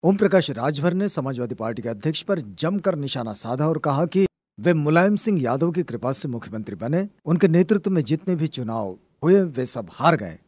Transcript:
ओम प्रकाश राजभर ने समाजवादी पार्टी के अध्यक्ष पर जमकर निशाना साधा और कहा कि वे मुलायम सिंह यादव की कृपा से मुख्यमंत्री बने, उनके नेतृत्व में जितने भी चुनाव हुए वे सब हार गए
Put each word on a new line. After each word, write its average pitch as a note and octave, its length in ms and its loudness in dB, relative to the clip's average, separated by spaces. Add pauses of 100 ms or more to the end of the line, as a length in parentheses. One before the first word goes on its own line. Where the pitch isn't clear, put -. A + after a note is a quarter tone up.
ओम F#3+ 120 4
प्रकाश F#3+ 360 2
राजभर C#3+ 420 -2
ने G3 160 0
समाजवादी B2 460 -4
पार्टी A2+ 260 -6
के A#2 80 -4
अध्यक्ष A2+ 320 -4
पर G3 180 -2
जमकर E3 560 -2
निशाना C3 380 -6
साधा B2+ 340 -2
और D#3+ 100 0
कहा D3 280 0
कि F#3+ 200 2 (340)
वे F3 140 4
मुलायम E3 420 4
सिंह G3+ 260 0
यादव C3+ 300 0
की E3+ 120 -2
कृपा A#2 280 -4
से C#3 160 -4
मुख्यमंत्री A2 480 -8
बने, D#3+ 340 -2 (160)
उनके E3+ 220 2
नेतृत्व F#3 440 4
में F3 100 2
जितने D#3 340 -2
भी D#3 120 -2
चुनाव A2+ 500 -6 (260)
हुए F#3+ 180 6
वे C3 240 -2
सब A#2 260 -6
हार D#3+ 240 2
गए E2 320 -8